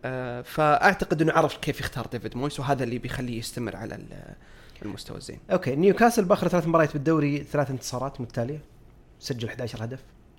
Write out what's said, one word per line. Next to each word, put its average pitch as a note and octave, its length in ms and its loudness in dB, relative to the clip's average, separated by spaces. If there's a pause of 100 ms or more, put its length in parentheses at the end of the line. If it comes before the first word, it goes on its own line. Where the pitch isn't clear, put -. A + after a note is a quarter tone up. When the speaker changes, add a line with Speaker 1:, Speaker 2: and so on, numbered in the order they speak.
Speaker 1:
آه، B2+ 380 -6
فأعتقد D#3 800 4
إنه D#3+ 100 4
عرف D3+ 240 4
كيف - 240 -4
يختار A#2 260 -6
ديفيد A2 300 -8
مويس، C#3+ 240 -4
وهذا C3+ 240 2
اللي A#2+ 140 -2
بيخليه A#2+ 400 -6
يستمر A#2 380 -6
على G#2+ 180 -8
ال-، - 400 -14 (480)
المستوى - 340 -10
الزين. - 220 -14 (140)
Speaker 2:
أوكي، C#3 240 2
نيوكاسل G3+ 480 6
بآخر F3+ 240 4
ثلاث E3+ 180 2
مباريات E3 260 4
بالدوري D3 500 2
ثلاث C#3+ 280 -2
انتصارات B2+ 500 -6
متتالية، B2 400 -4 (600)
سجل A#2+ 300 -6
حداشر A#2 340 -8
هدف، B2+ 160 -10 (380)